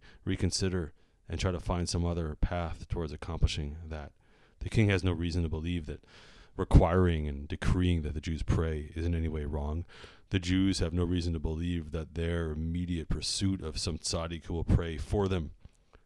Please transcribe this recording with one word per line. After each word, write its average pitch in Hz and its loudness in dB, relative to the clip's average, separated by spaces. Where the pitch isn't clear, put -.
reconsider 92 0
and 85 -6
try 92 0
to 85 -2
find 87 -2
some 87 0
other 82 -2
path 85 -2
towards 82 -4
accomplishing 76 -2
that? 76 -10
The - -6
king 110 4
has 92 4
no 90 2
reason 85 0
to 80 0
believe 80 -4
that - -10
requiring 87 6
and 71 -6
decreeing 90 2
that 76 -4
the 78 -6
Jews 78 -4
pray 78 -2
is 85 -2
in 85 2
any 82 0
way 76 -4
wrong. 76 -4
The 98 2
Jews 92 2
have 82 -2
no 87 2
reason 85 0
to 80 -2
believe 80 -4
that 80 -8
their 82 -2
immediate 82 -2
pursuit 95 -2
of 78 -6
some 80 -4
tzaddik 85 -6
who - -6
will 80 -2
pray 82 2
for 98 0
them 85 -2